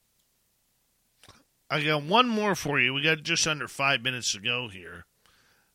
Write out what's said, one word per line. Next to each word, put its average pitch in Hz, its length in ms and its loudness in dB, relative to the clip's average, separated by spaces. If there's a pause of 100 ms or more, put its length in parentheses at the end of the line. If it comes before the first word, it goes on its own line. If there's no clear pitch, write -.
(1700)
I 151 120 2
got 151 200 2
one 220 260 4
more 208 280 2
for 143 240 0
you. 127 120 4
We 139 80 -2
got 156 220 2
just 160 240 0
under 147 220 -2
five 135 340 0
minutes 123 300 -2
to 104 80 -6
go 120 280 -4
here. 87 360 -16 (720)